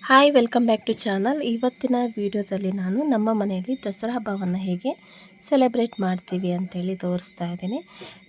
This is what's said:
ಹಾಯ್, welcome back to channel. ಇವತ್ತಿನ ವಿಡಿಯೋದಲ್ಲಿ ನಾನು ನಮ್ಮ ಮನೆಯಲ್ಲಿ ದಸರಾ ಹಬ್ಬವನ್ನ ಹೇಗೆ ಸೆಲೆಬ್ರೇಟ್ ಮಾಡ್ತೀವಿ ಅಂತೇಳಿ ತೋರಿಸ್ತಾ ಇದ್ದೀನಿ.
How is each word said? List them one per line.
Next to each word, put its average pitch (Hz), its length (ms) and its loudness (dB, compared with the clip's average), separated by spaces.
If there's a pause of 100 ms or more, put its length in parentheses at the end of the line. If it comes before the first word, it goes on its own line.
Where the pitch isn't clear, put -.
ಹಾಯ್, 277 240 8
welcome 240 340 4
back 226 240 0
to 220 60 2
channel. 220 480 -2
ಇವತ್ತಿನ 247 520 0 (220)
ವಿಡಿಯೋದಲ್ಲಿ 196 540 -2
ನಾನು 196 320 -2
ನಮ್ಮ 220 300 2
ಮನೆಯಲ್ಲಿ 202 500 -2
ದಸರಾ 220 300 -6
ಹಬ್ಬವನ್ನ 202 420 -4
ಹೇಗೆ 190 420 -4 (440)
ಸೆಲೆಬ್ರೇಟ್ 240 580 2
ಮಾಡ್ತೀವಿ 185 520 -2
ಅಂತೇಳಿ 180 440 -4
ತೋರಿಸ್ತಾ 180 520 -6
ಇದ್ದೀನಿ. 180 340 -6 (480)